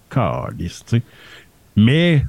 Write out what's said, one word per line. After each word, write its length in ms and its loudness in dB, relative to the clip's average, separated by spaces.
calisse, 760 -6
tu 120 -2
sais. 40 -2
Mais 520 4